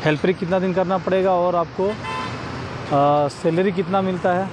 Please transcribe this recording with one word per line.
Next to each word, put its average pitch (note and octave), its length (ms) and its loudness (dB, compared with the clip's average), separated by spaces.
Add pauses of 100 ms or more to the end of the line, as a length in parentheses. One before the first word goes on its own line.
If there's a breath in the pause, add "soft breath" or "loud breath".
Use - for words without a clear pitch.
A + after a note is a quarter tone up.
हेल्प D3+ 220 2
रिग F3+ 120 2
कितना F#3 220 0
दिन F#3 140 0
करना F#3 240 0
पड़ेगा F#3+ 360 2
और F3+ 220 2
आपको, F3 320 -2
आ, - 1400 -2
सैलरी F3 420 0
कितना F#3 300 0
मिलता F#3 320 0
है। F#3 200 0